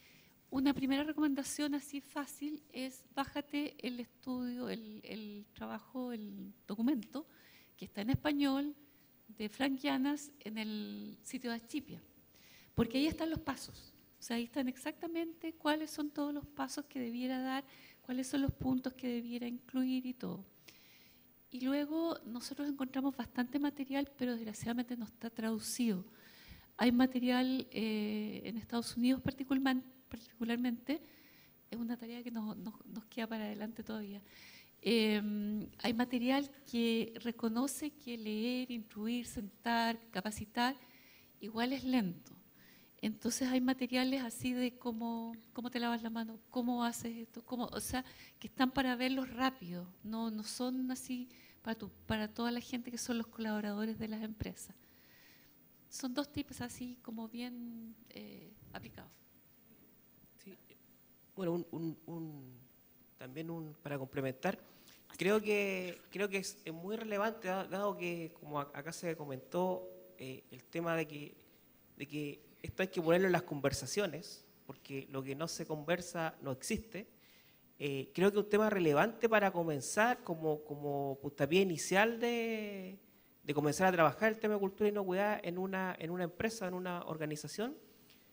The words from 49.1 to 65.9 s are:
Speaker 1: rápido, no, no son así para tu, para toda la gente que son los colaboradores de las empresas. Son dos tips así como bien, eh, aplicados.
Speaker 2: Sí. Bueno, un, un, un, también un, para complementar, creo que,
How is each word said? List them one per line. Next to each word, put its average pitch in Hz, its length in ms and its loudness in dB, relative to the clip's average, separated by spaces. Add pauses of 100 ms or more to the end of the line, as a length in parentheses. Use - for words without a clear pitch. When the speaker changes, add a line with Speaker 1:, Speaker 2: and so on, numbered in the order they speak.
Speaker 1:
rápido, 226 580 -2 (160)
no, 226 280 -2
no 214 120 -4
son 254 460 -2
así 254 400 -4 (320)
para 226 140 -4
tu, - 140 -8 (180)
para 214 200 0
toda 233 240 -2
la 240 80 -2
gente 240 300 -6
que 240 80 -6
son 233 220 0
los 226 80 -4
colaboradores 214 720 -2
de 220 80 -4
las 220 160 -4
empresas. - 520 -8 (1120)
Son 254 240 -6
dos 285 180 0
tips - 300 -6
así 247 420 -8
como 226 260 -8
bien, 233 640 -10 (140)
eh, - 420 -16 (220)
aplicados. - 380 -14 (1300)
Speaker 2:
Sí. 190 140 -18 (800)
Bueno, 175 180 2
un, 170 180 -2
un, 165 260 -4 (100)
un, 147 520 -10 (600)
también 147 320 -8
un, 160 320 -8
para 143 160 -4
complementar, 131 600 -2 (580)
creo 202 220 6
que, 196 720 0